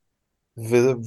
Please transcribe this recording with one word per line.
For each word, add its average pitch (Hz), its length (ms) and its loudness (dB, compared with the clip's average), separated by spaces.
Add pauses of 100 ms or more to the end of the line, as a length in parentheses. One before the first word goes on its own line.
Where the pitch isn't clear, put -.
(580)
ו-, 120 340 2 (160)